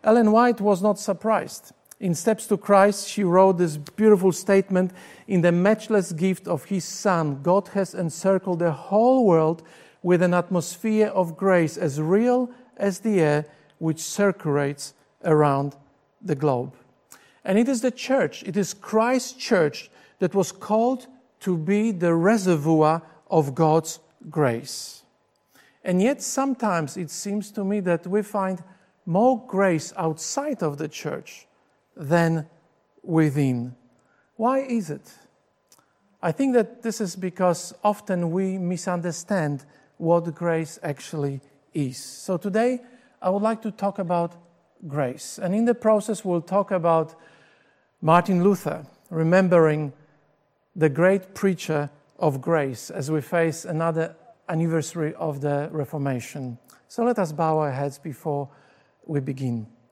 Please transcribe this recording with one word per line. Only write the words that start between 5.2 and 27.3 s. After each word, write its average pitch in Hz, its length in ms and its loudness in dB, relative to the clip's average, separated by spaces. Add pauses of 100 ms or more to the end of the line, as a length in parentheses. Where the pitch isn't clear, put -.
"In 180 140 2
the 175 100 4
matchless 202 600 2
gift 175 360 -2
of 165 180 -4
his 190 180 -4
Son, 156 600 -2
God 190 260 2
has 196 240 -4
encircled 185 640 -2
the 170 120 2
whole 233 540 2
world 165 360 4 (400)
with 180 220 2
an 175 100 2
atmosphere 196 760 0
of 170 300 -2
grace 180 400 2
as 151 240 -4
real 240 480 2 (260)
as 196 260 -4
the 208 200 2
air 151 240 2 (320)
which 160 240 -4
circulates 147 960 -2 (280)
around 143 520 4 (460)
the 170 140 -4
globe." 135 380 -2 (720)
And 190 140 2
it 240 100 2
is 240 120 -2
the 254 100 0
church, - 560 -2
it 185 100 -4
is 196 160 -2
Christ's 240 600 -2
church - 580 -2 (260)
that 180 160 -2
was 196 180 0
called 233 540 -2 (360)
to 180 140 -2
be 202 360 0
the 170 240 0
reservoir 165 880 2 (260)
of 143 240 2
God's 160 460 2 (300)
grace. 139 720 -4 (800)
And 180 180 0
yet 277 200 0
sometimes 220 760 -2
it 170 120 -8
seems 202 420 -8